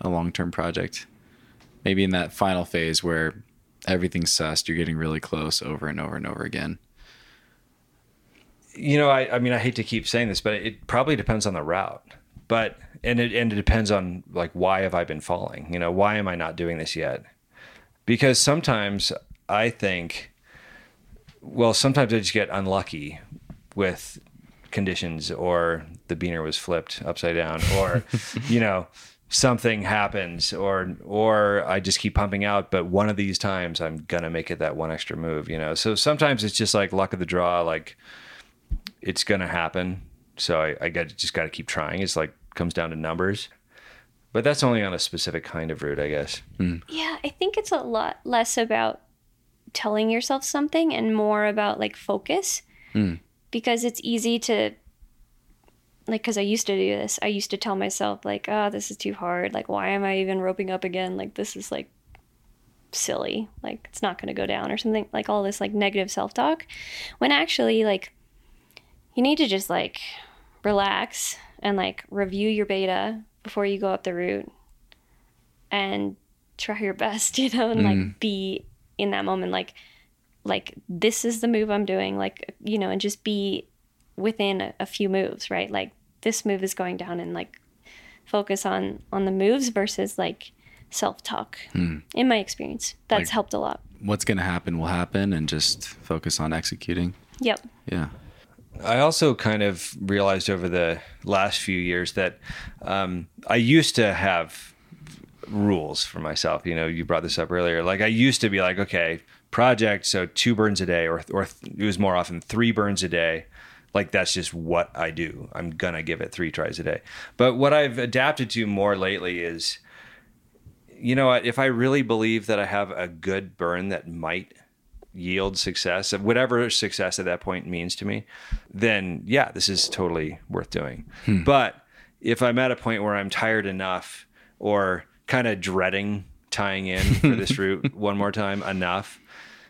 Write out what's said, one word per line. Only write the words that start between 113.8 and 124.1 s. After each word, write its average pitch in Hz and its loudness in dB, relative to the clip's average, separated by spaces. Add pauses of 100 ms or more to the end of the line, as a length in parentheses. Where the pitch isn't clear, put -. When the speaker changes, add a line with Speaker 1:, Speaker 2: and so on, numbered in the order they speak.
Speaker 2:
Like, 98 0
that's 92 2
just 85 -4
what 85 0
I 82 -2
do. 80 -6
I'm 85 -6
gonna 80 -4
give 80 -4
it 82 -6
three 82 -4
tries 78 -4
a 82 -8
day. 80 -2 (360)
But 127 6
what 139 4
I've 139 2
adapted 127 0
to 117 0
more 101 2
lately 90 -2
is, 85 -4 (1200)
you 123 0
know 135 6
what, 123 6
if 120 0
I 135 4
really 131 4
believe 113 2
that 107 2
I 98 0
have 101 0
a 90 -4
good 92 -4
burn 90 -2
that 85 -6
might 82 -4 (640)